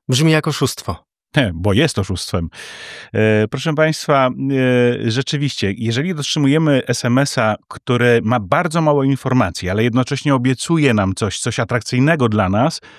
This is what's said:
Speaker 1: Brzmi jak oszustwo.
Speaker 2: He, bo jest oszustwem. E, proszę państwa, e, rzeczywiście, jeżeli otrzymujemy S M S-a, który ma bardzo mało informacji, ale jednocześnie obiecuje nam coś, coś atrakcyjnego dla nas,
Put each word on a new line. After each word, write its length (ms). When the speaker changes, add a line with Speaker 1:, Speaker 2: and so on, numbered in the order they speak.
Speaker 1:
Brzmi 240
jak 160
oszustwo. 600
Speaker 2:
He, 200
bo 180
jest 260
oszustwem. 500
E, 360
proszę 260
państwa, 560
e, 40
rzeczywiście, 680
jeżeli 360
otrzymujemy 720
S 180
M 140
S-a, 380
który 560
ma 160
bardzo 400
mało 240
informacji, 680
ale 120
jednocześnie 520
obiecuje 600
nam 200
coś, 240
coś 220
atrakcyjnego 680
dla 200
nas, 320